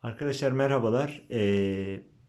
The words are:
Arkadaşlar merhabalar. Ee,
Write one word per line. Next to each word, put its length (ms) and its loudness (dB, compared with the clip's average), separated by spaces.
Arkadaşlar 420 -2
merhabalar. 760 0
Ee, 720 0